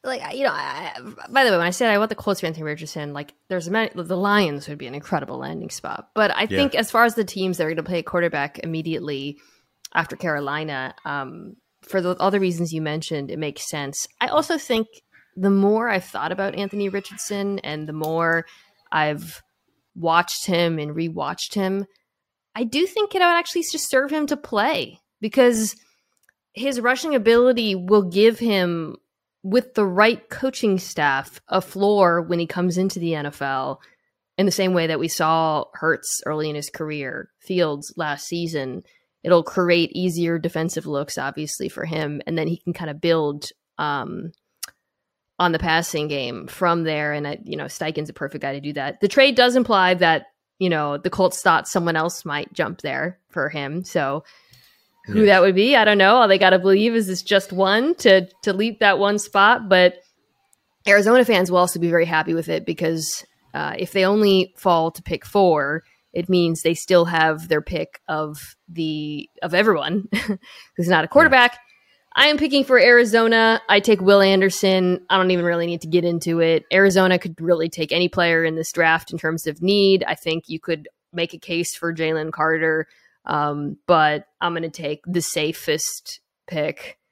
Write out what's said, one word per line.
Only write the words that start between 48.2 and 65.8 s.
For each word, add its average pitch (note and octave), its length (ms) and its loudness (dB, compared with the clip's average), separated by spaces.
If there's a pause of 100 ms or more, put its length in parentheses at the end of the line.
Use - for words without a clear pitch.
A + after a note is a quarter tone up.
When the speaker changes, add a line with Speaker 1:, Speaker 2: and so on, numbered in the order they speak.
Speaker 1:
guy C#3 100 -6
to C#3 80 -10
do C#3+ 120 -10
that. C#3+ 280 -8
The G#3 60 0
trade C4+ 280 4
does B3 200 4
imply G3 400 4
that, E3 320 2 (320)
you F#3 100 0
know, D3 280 -2
the F3 120 -4
Colts - 320 0
thought E3 260 2
someone E3+ 280 0
else D#3+ 280 -2
might D3 300 -8
jump F3 280 -4
there D3 380 -6 (100)
for D3 200 -4
him. D3+ 340 -8
So D3 400 -4 (840)
who G#3+ 160 2
Speaker 2:
Yeah. G#3+ 120 8
Speaker 1:
that F#3 80 8
would F#3 140 6
be, A#3 200 6
I A3 100 6
don't G#3 120 4
know. G3 200 8
All A#3 100 6
they F#3+ 100 6
gotta F#3+ 220 6
believe G3 360 4
is G#3 140 0
it's F#3 140 -6
just G3 280 0
one G3+ 440 2
to, F#3+ 320 6 (160)
to G3+ 100 0
leap G#3+ 260 -2
that G3+ 200 4
one G3+ 200 2
spot. G#3+ 500 4
But F3+ 260 6 (920)
Arizona G#3 380 6
fans F#3 240 2
will F3+ 100 4
also F3 200 0
be E3+ 100 0
very E3 160 2
happy D#3+ 280 -2
with E3 160 -4
it D#3+ 160 -4
because, E3 600 -4 (280)
uh, D3+ 240 -6
if - 140 -8
they F#3+ 140 2
only G3 520 2
fall E3 340 0
to - 100 -18
pick - 240 -8
four, D#3+ 580 2 (300)